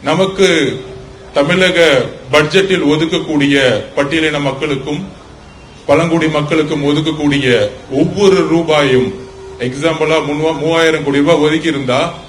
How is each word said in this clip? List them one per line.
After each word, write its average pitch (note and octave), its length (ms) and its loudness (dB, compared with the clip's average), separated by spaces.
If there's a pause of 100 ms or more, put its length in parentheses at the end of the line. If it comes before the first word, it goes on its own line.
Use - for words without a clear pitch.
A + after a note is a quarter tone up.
நமக்கு F#3+ 400 2 (880)
தமிழக F3 400 2 (560)
பட்ஜெட்டில் D#3 580 2
ஒதுக்கக்கூடிய D#3 640 0 (400)
பட்டியலின D3+ 440 0 (100)
மக்களுக்கும் D3 520 -6 (880)
பழங்குடி D#3+ 400 2 (100)
மக்களுக்கும் D3+ 520 -2
ஒதுக்கக்கூடிய D3 580 0 (520)
ஒவ்வொரு F#3 400 2 (120)
ரூபாயும், D3 560 2 (600)
எக்ஸாம்பிளா D#3 500 0 (100)
முன்வா-, D3+ 340 -2
மூவாயிரம் D#3+ 440 2
கோடி C#3 180 0
ரூபாய் D#3 220 4
ஒதுக்கி D#3+ 280 0
இருந்தா C3+ 280 -2 (280)